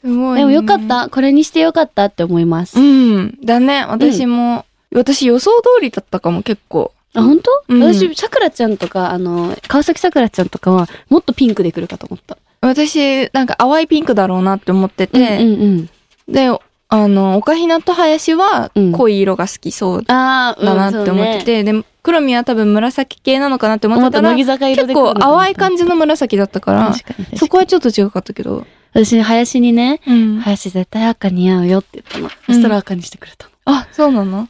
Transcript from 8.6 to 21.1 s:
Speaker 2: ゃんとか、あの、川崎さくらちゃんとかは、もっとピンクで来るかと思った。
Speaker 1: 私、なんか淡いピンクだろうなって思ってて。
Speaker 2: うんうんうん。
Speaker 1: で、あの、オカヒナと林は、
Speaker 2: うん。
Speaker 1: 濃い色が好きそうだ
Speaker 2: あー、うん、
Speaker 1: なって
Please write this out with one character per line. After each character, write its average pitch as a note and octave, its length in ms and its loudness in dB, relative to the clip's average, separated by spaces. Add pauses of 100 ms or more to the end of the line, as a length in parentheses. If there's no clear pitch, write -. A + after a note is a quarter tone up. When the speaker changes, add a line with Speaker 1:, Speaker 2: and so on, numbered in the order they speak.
Speaker 2:
ゃ A3+ 60 0
ん G#3+ 80 -2
と F3+ 140 -8
か、 F#3 220 -4
あ F3+ 60 -6
の、 F3 380 -4 (120)
川 C#4+ 160 0
崎 E4 180 -2
さ F4+ 100 0
く D4 80 0
ら A#3 100 0
ち - 100 -8
ゃ F3+ 40 0
ん F3 60 -4
と - 100 -12
か F#3 120 0
は、 F3+ 180 0 (200)
も D4+ 100 4
っ - 20 0
と - 100 -6
ピ C4 160 0
ン G#3+ 80 0
ク F#3+ 80 -2
で E3 80 0
来 - 80 -8
る - 80 -8
か - 100 -16
と - 100 -18
思 F3+ 100 -14
っ - 80 -20
た。 - 120 -18 (240)
Speaker 1:
私、 C#4 680 0
な C4 120 0
ん B3 40 -2
か - 80 -4
淡 D4 280 2
い D#4 40 -4
ピ D4+ 140 0
ン D#4+ 40 -6
ク C4 80 0
だ G3 140 2
ろ F#3 120 -2
う F#3 40 0
な F#3+ 140 0
っ - 20 -10
て F#3 140 -4
思 F#3+ 140 2
っ - 20 -6
て - 180 -4
て。 - 120 2
Speaker 2:
う - 20 6
ん B3 40 4
う A3 320 2
ん F#3 320 0 (380)
う - 40 -12
ん。 - 20 -8
Speaker 1:
で、 C4 260 0 (300)
あ G#3+ 180 2
の、 G3 300 2
オ G#3 40 0
カ D4+ 140 0
ヒ E4+ 100 -2
ナ E4 160 0
と F4+ 120 -2
林 D#4+ 420 0
は、 F#4 400 -2
Speaker 2:
う G#3 60 2
ん。 F#3 100 2
Speaker 1:
濃 A3+ 160 2
い G3+ 120 0
色 F#3+ 180 0
が F3 100 -4
好 - 120 -12
き - 120 -10
そ F#3 260 -4
う - 60 -6
だ C4 460 0
Speaker 2:
あ - 60 -6
ー、 - 40 -20
う G3 140 0
ん、 F#3+ 40 0
Speaker 1:
な G3 120 0
っ G#3+ 160 -4
て F#3+ 60 0